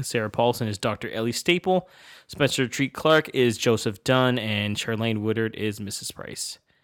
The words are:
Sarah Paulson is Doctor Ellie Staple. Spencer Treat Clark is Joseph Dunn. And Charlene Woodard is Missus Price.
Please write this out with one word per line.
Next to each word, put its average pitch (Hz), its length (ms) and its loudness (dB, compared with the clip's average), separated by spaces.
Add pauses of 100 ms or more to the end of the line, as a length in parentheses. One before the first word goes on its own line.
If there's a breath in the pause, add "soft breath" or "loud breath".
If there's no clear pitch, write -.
Sarah 110 280 -2
Paulson 120 380 0
is 104 100 -4
Doctor 110 340 -2
Ellie 113 200 -2
Staple. 180 560 0 (400 loud breath)
Spencer 135 400 0
Treat 131 260 -2
Clark 156 400 4
is 123 240 4
Joseph 110 460 0
Dunn. 127 360 4
And 104 360 -2
Charlene 113 460 -2
Woodard 110 340 0
is 107 240 -4
Missus - 320 -10
Price. - 460 -10 (260)